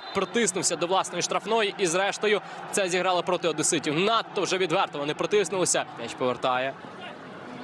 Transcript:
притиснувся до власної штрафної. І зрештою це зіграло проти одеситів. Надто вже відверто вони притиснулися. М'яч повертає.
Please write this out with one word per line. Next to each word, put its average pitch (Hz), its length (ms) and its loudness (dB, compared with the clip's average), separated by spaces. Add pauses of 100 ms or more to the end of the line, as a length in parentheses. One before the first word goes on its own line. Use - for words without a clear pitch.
(160)
притиснувся 185 600 0
до 170 120 -2
власної 180 340 0
штрафної. 202 560 0
І 202 80 2
зрештою 190 560 2 (300)
це 196 180 2
зіграло 180 340 2
проти 175 240 0
одеситів. 156 520 0
Надто 208 420 2
вже 170 160 0
відверто 180 420 0
вони 143 140 -2
притиснулися. 175 720 2 (140)
М'яч 117 140 -8
повертає. 127 600 0 (920)